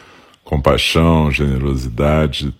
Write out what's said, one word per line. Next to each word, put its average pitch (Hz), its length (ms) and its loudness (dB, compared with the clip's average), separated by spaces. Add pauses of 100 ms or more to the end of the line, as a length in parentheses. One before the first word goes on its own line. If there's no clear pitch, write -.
(440)
Compaixão, 76 880 2
generosidade, 69 1300 -2